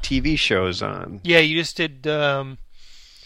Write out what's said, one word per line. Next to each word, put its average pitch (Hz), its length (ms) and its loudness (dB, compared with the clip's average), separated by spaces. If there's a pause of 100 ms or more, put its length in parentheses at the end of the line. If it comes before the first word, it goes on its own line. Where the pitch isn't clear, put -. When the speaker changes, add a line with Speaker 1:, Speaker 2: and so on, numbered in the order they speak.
Speaker 1:
T 135 180 0
V 151 160 2
shows 92 460 2
on. 98 420 -8
Speaker 2:
Yeah, 170 160 6
you 156 180 4
just 165 200 -4
did, 147 300 -4
um, 139 500 0 (680)